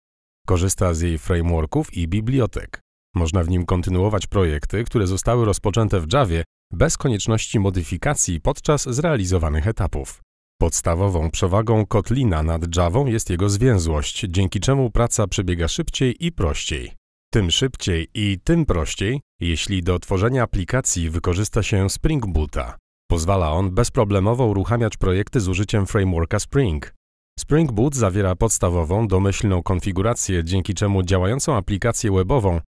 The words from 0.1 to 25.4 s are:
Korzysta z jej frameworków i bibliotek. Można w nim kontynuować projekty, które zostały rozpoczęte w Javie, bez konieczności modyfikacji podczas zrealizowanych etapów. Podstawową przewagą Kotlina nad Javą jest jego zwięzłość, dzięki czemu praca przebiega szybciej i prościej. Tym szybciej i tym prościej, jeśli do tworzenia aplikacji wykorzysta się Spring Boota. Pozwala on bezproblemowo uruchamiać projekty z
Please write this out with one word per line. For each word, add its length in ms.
Korzysta 460
z 80
jej 160
frameworków 760
i 140
bibliotek. 760
Można 280
w 60
nim 160
kontynuować 640
projekty, 560
które 240
zostały 380
rozpoczęte 560
w 120
Javie, 300
bez 240
konieczności 640
modyfikacji 840
podczas 480
zrealizowanych 800
etapów. 540
Podstawową 720
przewagą 540
Kotlina 580
nad 340
Javą 280
jest 240
jego 200
zwięzłość, 800
dzięki 300
czemu 320
praca 360
przebiega 400
szybciej 580
i 60
prościej. 600
Tym 180
szybciej 640
i 300
tym 220
prościej, 560
jeśli 420
do 160
tworzenia 440
aplikacji 680
wykorzysta 540
się 260
Spring 380
Boota. 500
Pozwala 420
on 200
bezproblemowo 760
uruchamiać 520
projekty 420
z 80